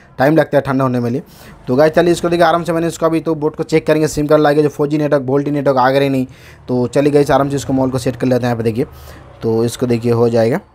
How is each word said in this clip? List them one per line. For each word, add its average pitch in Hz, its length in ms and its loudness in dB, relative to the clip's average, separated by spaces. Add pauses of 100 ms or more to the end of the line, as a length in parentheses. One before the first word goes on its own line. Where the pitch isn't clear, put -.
(180)
टाइम 147 180 4
लगता 147 220 2
है 135 40 2
ठंडा 135 220 -2
होने 123 160 -2
में 120 100 -4
लिए। 131 120 -6 (460)
तो 127 80 0
गाइस 151 160 4
चलिए 175 200 2
इसको 170 160 -2
देखिए 175 180 2
आराम 165 180 0
से 170 80 -4
मैंने 170 140 -2
इसको 165 200 -4
अभी 165 140 0
तो 160 160 -4
बोर्ड 151 200 -4
को 160 80 -8
चेक 156 220 -2
करेंगे, 156 220 2
सिम 151 180 -4
कार्ड 151 160 4
लाएंगे, 147 200 2
जो 147 80 2
फ़ोर 147 180 -2
जी 151 100 -2
नेटवर्क, 147 280 0
VoLTE 139 220 0
नेटवर्क 143 300 0
आ 127 120 4
गए 139 180 2
नहीं। 131 180 -2 (420)
तो 123 200 0
चलिए 147 240 2
गाइस 143 180 2
आराम 139 200 2
से 143 60 -4
इसको 139 160 -6
मॉल 131 180 0
को 127 80 -4
सेट 123 180 -4
कर 135 100 -4
लेते 127 100 2
हैं 123 160 -2
यहाँ 117 40 -2
पे 113 60 -6
देखिए। 117 240 -2 (560)
तो 113 220 0
इसको 120 220 -4
देखिए 117 260 0
हो 117 160 2
जाएगा 117 320 0 (140)